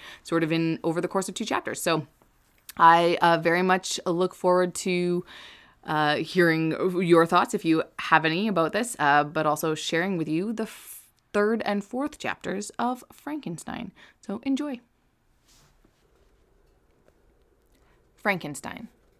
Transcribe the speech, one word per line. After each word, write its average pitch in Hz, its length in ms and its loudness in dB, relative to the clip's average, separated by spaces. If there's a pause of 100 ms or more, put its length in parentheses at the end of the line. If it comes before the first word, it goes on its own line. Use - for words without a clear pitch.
(240)
sort 165 200 0
of 156 80 0
in, 165 320 0
over 165 160 -2
the 175 80 -4
course 190 220 -4
of 185 60 -10
two 220 100 -6
chapters. - 340 -4
So 160 280 -2 (720)
I, 170 440 6
uh, 170 160 4
very 170 240 2
much 185 440 0
look 180 280 0
forward 180 420 2
to, 175 480 -2 (600)
uh, 151 340 0
hearing 165 840 2
your 170 240 6
thoughts, 180 280 2
if 196 120 -2
you 160 180 2 (160)
have 160 260 4
any, 170 220 0
about 165 240 0
this, 233 280 -4
uh, 147 240 4
but 151 220 -2
also 156 300 0
sharing 170 420 -2
with 151 120 -4
you 185 240 -2
the 220 100 -4
f-, - 400 -16 (300)
third 214 320 2
and 202 180 -2
fourth 277 360 -8
chapters - 580 -8
of 247 340 -4
Frankenstein. - 800 -10 (280)
So 202 240 -10
enjoy. 269 360 -4 (3250)
Frankenstein, - 760 -6 (300)